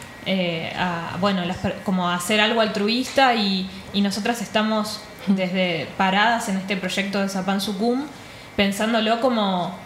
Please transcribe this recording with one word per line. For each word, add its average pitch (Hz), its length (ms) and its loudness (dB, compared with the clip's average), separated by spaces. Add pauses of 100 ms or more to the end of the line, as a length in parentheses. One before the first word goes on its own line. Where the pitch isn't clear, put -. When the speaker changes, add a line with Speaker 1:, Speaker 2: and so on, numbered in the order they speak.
(260)
Speaker 1:
eh, 175 500 -2
a, 170 440 -2
bueno, 190 260 2
las 180 100 -4
per-, - 280 -4
como 185 240 2
a 175 60 2
hacer 214 260 0
algo 226 200 4
altruista 233 760 2
y, 196 340 0 (260)
y 202 80 2
nosotras 208 400 0
estamos 214 580 0 (240)
Speaker 2:
Ujú. 196 120 4
Speaker 1:
desde 180 600 0
paradas 208 540 4
en 190 80 0
este 190 180 -4
proyecto 196 440 -2
de 196 100 0
Zapán 190 320 0
Sucum, 233 420 0 (500)
pensándolo 220 640 2
como 196 640 0